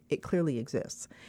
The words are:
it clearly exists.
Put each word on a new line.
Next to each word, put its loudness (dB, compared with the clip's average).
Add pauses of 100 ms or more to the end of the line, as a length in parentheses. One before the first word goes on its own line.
it 2
clearly 2
exists. -4 (200)